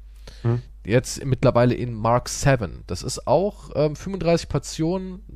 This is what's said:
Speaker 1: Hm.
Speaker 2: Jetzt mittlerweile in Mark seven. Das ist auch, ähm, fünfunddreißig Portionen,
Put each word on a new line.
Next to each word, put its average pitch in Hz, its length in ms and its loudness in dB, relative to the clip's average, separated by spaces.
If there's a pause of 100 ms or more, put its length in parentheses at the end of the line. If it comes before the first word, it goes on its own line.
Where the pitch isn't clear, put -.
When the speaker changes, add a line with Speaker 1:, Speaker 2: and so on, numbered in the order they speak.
(420)
Speaker 1:
Hm. 120 180 0 (240)
Speaker 2:
Jetzt - 400 0
mittlerweile 120 500 4
in 120 200 -6
Mark 113 340 0
seven. 127 580 0
Das - 160 -6
ist - 240 -8
auch, 180 480 0
ähm, 151 220 0
fünfunddreißig 170 540 0
Portionen, 185 720 -4 (160)